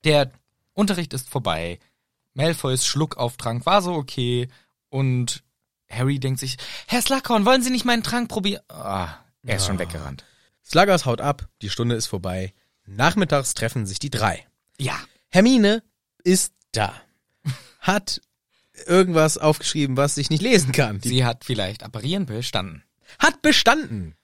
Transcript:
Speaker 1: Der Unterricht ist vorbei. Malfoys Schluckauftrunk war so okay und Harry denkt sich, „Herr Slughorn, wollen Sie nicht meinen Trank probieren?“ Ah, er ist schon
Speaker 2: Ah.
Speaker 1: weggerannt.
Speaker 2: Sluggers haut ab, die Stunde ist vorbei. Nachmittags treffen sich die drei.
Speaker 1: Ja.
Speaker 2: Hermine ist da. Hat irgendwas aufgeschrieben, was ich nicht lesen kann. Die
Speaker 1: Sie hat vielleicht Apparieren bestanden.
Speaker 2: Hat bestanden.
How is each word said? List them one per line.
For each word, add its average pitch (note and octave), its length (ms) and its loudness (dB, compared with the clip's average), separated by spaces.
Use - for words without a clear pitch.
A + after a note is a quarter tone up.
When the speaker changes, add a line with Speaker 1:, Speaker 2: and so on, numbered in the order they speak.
Speaker 1:
Der C#3+ 260 4
Unterricht F#3 400 -2
ist C3 160 -8
vorbei. E2+ 500 -2
Malfoys C#3 520 -2
Schluckauftrunk B2 800 -4
war G3+ 160 4
so F3+ 120 -4
okay B2 540 -4
und B2+ 540 -2
Harry C3 300 -2
denkt C3 200 -4
sich, B2+ 180 -8
„Herr A#3+ 140 0
Slughorn, A#3+ 440 0
wollen B3+ 180 6
Sie B3 60 -2
nicht B3 160 -2
meinen A#3+ 180 0
Trank A#3+ 260 -4
probieren?“ G3+ 400 -4
Ah, F#2+ 400 -6
er A#2 120 -2
ist F#2+ 80 -2
schon G2 120 -2
Speaker 2:
Ah. - 20 -6
Speaker 1:
weggerannt. D2+ 440 -8
Speaker 2:
Sluggers F3+ 400 4
haut A#2 160 0
ab, C#3+ 260 -4
die G#2 80 -8
Stunde A#2+ 260 -2
ist A2 120 -4
vorbei. F#2 460 -6
Nachmittags C#3+ 680 0
treffen A2+ 320 -4
sich F#2+ 140 -8
die D3 100 -8
drei. G#2 360 -2
Speaker 1:
Ja. C3 160 -4
Speaker 2:
Hermine A3 540 6
ist F#3 280 2
da. G#2+ 200 -2
Hat - 420 -2
irgendwas E3+ 520 4
aufgeschrieben, D3+ 580 0
was C#3 220 0
ich C#3+ 120 -4
nicht D#3 120 0
lesen F3+ 320 4
kann. G#2+ 260 0
Die F#2+ 100 -6
Speaker 1:
Sie B2+ 160 2
hat A#2+ 200 -4
vielleicht G#2 380 -4
Apparieren D3 420 -6
bestanden. A2 580 -6
Speaker 2:
Hat - 240 2
bestanden. A#3 840 2